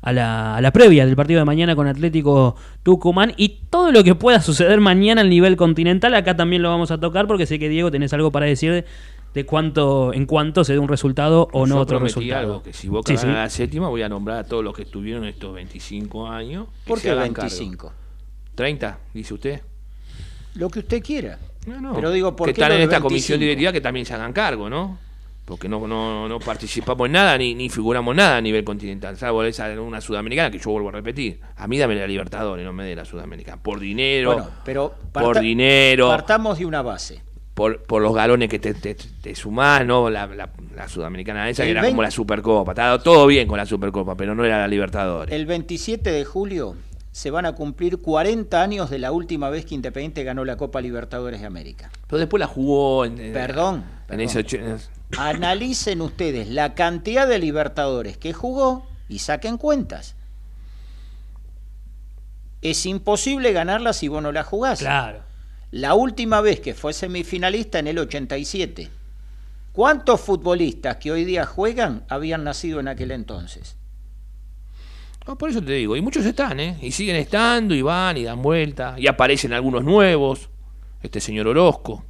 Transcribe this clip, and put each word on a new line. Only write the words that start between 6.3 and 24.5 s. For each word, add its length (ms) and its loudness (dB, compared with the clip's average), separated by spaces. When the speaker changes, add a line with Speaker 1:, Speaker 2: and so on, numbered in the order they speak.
Speaker 1:
también 260 2
lo 60 4
vamos 220 2
a 80 -2
tocar 300 2
porque 180 4
sé 140 -2
que, 100 -2
Diego, 220 2
tenés 200 0
algo 200 2
para 140 2
decir 260 2
de, 120 0
de 120 -4
cuánto, 680 2
en 120 0
cuánto 380 4
se 80 2
dé 60 4
un 100 2
resultado 640 4
o 140 2
Speaker 2:
Yo 80 4
Speaker 1:
no 60 4
otro 180 2
Speaker 2:
prometí 160 0
Speaker 1:
resultado. 260 -2
Speaker 2:
algo, 220 -4
que 100 -16
si 160 -10
Boca 260 -2
Speaker 1:
Sí, 20 2
Speaker 2:
gana 180 2
Speaker 1:
sí. 80 0
Speaker 2:
la 80 -4
séptima, 380 -2
voy 140 -2
a 60 -4
nombrar 300 -6
a 60 -8
todos 200 -4
los 100 -6
que 80 -12
estuvieron 440 -8
estos 280 -12
veinticinco 760 -12
años, 380 -10
que 40 -14
Speaker 3:
¿Por 100 -2
Speaker 2:
se 60 -8
Speaker 3:
qué 60 0
Speaker 2:
hagan 240 0
cargo. 140 -6
Speaker 3:
veinticinco? 440 -10
Speaker 2:
Treinta, 440 -6
dice 220 -12
usted. 260 -8
Speaker 3:
Lo 160 -6
que 100 -10
usted 220 -4
quiera. 360 -8
Speaker 2:
No, 140 -12
no. 140 -8
Speaker 3:
Pero 160 -2
digo, 240 0
¿por 140 0
Speaker 2:
Que 60 0
Speaker 3:
qué 80 -2
Speaker 2:
están 80 4
Speaker 3:
lo 60 6
Speaker 2:
en 40 4
Speaker 3:
de 40 6
Speaker 2:
esta 180 4
comisión 360 0
Speaker 3:
veinticinco? 40 2
Speaker 2:
directiva 300 2
que 100 -2
también 240 -4
se 80 -10
hagan 180 -8
cargo, 380 -2